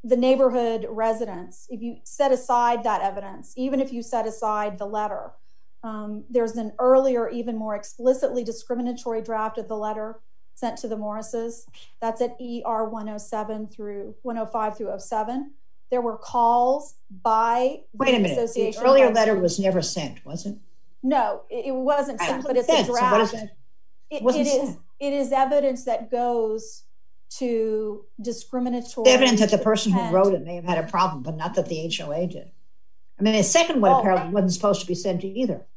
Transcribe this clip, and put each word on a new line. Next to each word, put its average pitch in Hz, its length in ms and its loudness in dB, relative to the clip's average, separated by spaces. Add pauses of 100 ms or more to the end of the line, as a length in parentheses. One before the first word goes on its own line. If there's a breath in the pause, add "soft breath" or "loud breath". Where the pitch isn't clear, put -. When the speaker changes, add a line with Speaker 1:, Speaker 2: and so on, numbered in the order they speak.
Speaker 1:
the 247 120 4
neighborhood 240 720 4
residents, 220 800 -4
if 226 120 -10
you 233 220 -8
set 277 280 2
aside 240 520 2
that 208 180 2
evidence, 196 560 -6
even 262 240 0
if 262 100 -2
you 240 100 -6
set 233 240 -2
aside 214 520 -2
the 202 80 -6
letter, 208 460 -4 (520)
um, 214 460 -8
there's 233 260 0
an 220 240 -6
earlier, 254 500 4
even 233 280 -6
more 214 180 -6
explicitly 247 680 0
discriminatory 233 800 -6
draft 220 360 -4
of 214 100 -8
the 220 80 -6
letter 214 440 -6 (360)
sent 233 220 -6
to - 100 -8
the 220 80 -4
Morrises. 220 720 -6 (360 soft breath)
That's 233 200 -2
at 240 180 -2
E 240 260 -8
R 220 220 0
one 214 220 -8
oh 214 80 -8
seven 214 500 -6
through, 208 540 -10
one 233 160 -6
oh 220 80 -4
five 214 320 -2
through 196 140 -6
oh 190 60 -6
seven. 233 560 -4 (380)
There 247 100 2
were 226 160 -2
calls 247 760 4 (280)
by 233 580 4 (120)
Speaker 2:
Wait 262 160 2
a 247 80 6
Speaker 1:
the - 20 4
Speaker 2:
minute. 185 180 2
Speaker 1:
association 226 440 0
Speaker 2:
The 240 80 6
earlier 269 180 10
Speaker 1:
by 220 60 4
Speaker 2:
letter 220 220 6
was 180 240 2
never 185 220 2
sent, 143 440 -4
was 156 200 -10
it? 202 120 -6 (460)
Speaker 1:
No, 254 460 2
it, 240 180 -4
it 269 80 -2
wasn't 262 440 0
Speaker 2:
Right. - 100 0
Speaker 1:
sent, 262 140 -2
but - 120 -2
Speaker 2:
It 247 40 6
Speaker 1:
it's 240 100 2
a - 20 6
Speaker 2:
wasn't 294 160 6
sent. - 0 -
So 247 60 0
what - 240 4
Speaker 1:
draft. 214 160 4
Speaker 2:
is - 100 -8
it? 208 60 -10 (600)
Speaker 1:
It, 294 140 -6
Speaker 2:
Wasn't 254 240 4
Speaker 1:
it - 20 0
is, 277 200 2
Speaker 2:
sent. 170 100 -8 (200)
Speaker 1:
it 277 140 -2
is 269 180 0
evidence 269 540 2
that 226 260 -4
goes 233 720 -2 (460)
to 220 760 -2 (160)
discriminatory 240 840 -4
Speaker 2:
It's 254 80 12
evidence 247 280 6
that 208 100 6
the 208 60 6
person 220 340 2
who 180 80 4
Speaker 1:
intent. 156 160 0
Speaker 2:
wrote 196 180 6
it 170 100 -2
may 170 120 -8
have 175 80 -8
had 170 140 0
a 160 100 -2
problem, 170 360 0
but 156 120 -6
not 160 200 -6
that 156 120 0
the 160 120 -4
H 165 220 -4
O 151 100 -8
A 170 140 0
did. - 260 -10 (680)
I 196 40 2
mean, 214 120 4
the 208 80 6
second 330 380 4
one 196 100 8
Speaker 1:
Oh. 269 80 8
Speaker 2:
apparently 185 320 2
wasn't 185 220 2
supposed 202 280 2
to - 60 -8
be 180 80 -2
sent 180 280 -2
either. 196 420 -4 (120)